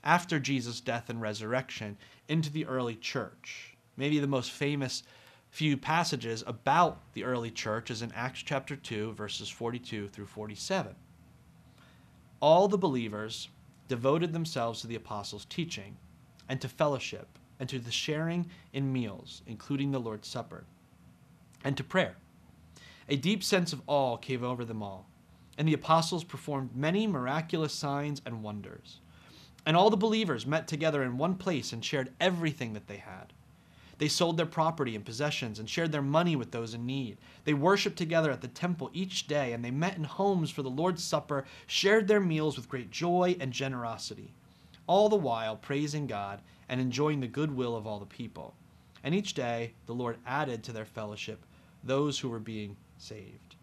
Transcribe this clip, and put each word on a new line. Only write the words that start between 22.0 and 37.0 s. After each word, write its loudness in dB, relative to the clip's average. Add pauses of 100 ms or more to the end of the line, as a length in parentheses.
A 2
deep 2
sense 2
of -8
awe 4
came -4
over -2
them -6
all, -10 (500)
and 2
the 6
apostles 4
performed -6
many 2
miraculous 0
signs -2
and -6
wonders. -10 (640)
And 4
all 8
the 6
believers 2
met 0
together 2
in -2
one 2
place -2
and -6
shared -2
everything 0
that -10
they -10
had. -16 (640)
They 2
sold 4
their 4
property 0
and -6
possessions -2
and -8
shared 0
their 0
money 4
with -2
those -4
in -6
need. -4 (260)